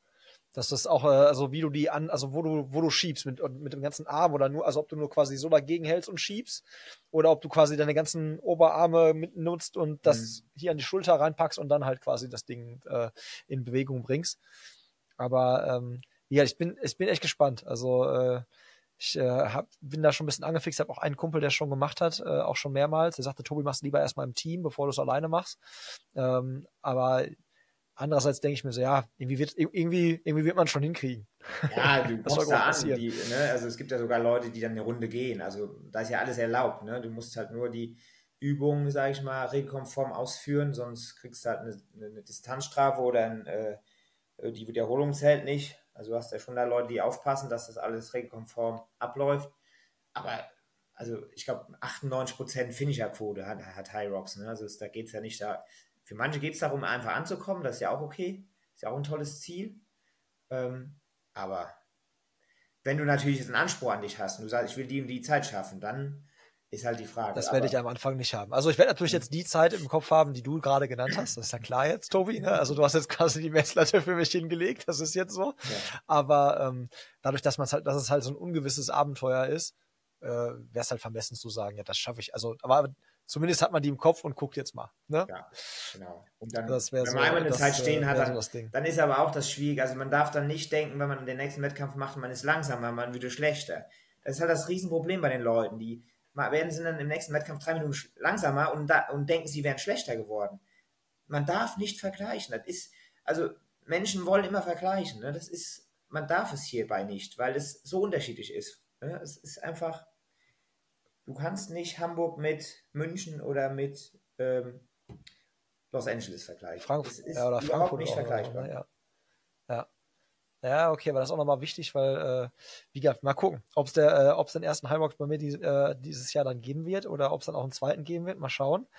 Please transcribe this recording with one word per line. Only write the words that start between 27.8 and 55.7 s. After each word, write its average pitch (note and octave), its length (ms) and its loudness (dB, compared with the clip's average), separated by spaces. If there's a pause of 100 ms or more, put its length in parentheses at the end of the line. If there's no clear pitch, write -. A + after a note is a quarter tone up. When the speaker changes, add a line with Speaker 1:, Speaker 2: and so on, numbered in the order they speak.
Speaker 1:
andererseits C#3 460 2
denke C#3+ 120 0
ich B2+ 100 -6
mir C3+ 100 -4
so, B2 80 -2
"Ja, C3 240 4 (120)
irgendwie C3 220 -2
wird, D3 180 0
ir-, D#3+ 160 2
irgendwie, E3+ 500 2
irgendwie D3+ 220 2
wird F3 100 2
man E3+ 120 6
schon C#3+ 160 0
hinkriegen." B2+ 440 -4 (400)
Speaker 2:
Ja, C3 400 4
du A2+ 140 -2
Speaker 1:
<laughs> - 20 -14
Das C#3 120 2
soll D#3 100 6
Speaker 2:
kommst D3 60 2
da A#2 80 6
Speaker 1:
auch G#2+ 40 6
Speaker 2:
an, D3+ 300 2
Speaker 1:
passieren. - 0 -
Speaker 2:
die, A#2 320 -2
ne, C3 260 2
also A#2+ 160 -2
es A#2 100 -6
gibt - 140 -10
ja B2+ 60 0
sogar A#2 220 2
Leute, A#2+ 320 2
die A#2 100 -8
dann A2+ 100 -2
eine A2 100 -4
Runde A2+ 280 -2
gehen. A#2 320 -4
Also G2 380 -6 (120)
da A2 100 -4
ist A#2 80 -4
ja A2+ 100 0
alles A#2+ 180 -2
erlaubt, A#2+ 460 0
ne? A#2 180 -6
Du A2+ 80 -8
musst A2+ 280 -8
halt A2 140 -8
nur A#2+ 180 -4
die A#2 280 -8 (420)
Übungen, C#3+ 520 0
sag C#3 200 0
ich C#3 120 -6
mal, C3 240 -4
regelkonform C3+ 640 -4
ausführen, C#3+ 600 -2
sonst A#2+ 420 -8
kriegst - 280 -12
du A#2+ 60 0
halt A2 120 -2
eine, G#2+ 200 -12 (140)
eine, A2 120 -16
eine G#2+ 160 -16
Distanzstrafe C3+ 800 0
oder A#2+ 240 4
ein, A2+ 220 -6
äh, G#2+ 300 -4 (760)
die A2 160 -12
Wiederholung A#2 460 0
zählt C#3+ 320 4
nicht. C#3+ 340 -4 (140)
Also A2 180 -12
du A#2 60 -2
hast A#2 160 -6
ja A2 60 -8
schon B2 160 -12
da B2 100 2
Leute, A#2+ 240 0
die A2+ 120 -2
aufpassen, C3+ 480 -2
dass A#2 180 -2
das A2+ 100 -12
alles A2+ 360 -6
regelkonform A#2 680 -6 (180)
abläuft. C#3 520 0 (600)
Aber, A2+ 320 -8 (480)
also A#2 400 -10
ich - 120 -14
glaub, - 260 -8 (100)
achtundneunzig C3 560 -4
Prozent B2 360 -4
Finisherquote G#2+ 760 -4
hat, G2+ 160 -10
hat F#2+ 300 -14
High G#2 180 -4
Rocks, F#2+ 240 -6
ne? G2+ 140 -12
Also A2 160 -10
es, G2+ 120 -12
da G#2 100 -12
geht's A2+ 260 -10
ja G#2+ 80 -8
nicht A2+ 200 -12
da, G#2 240 -6 (380)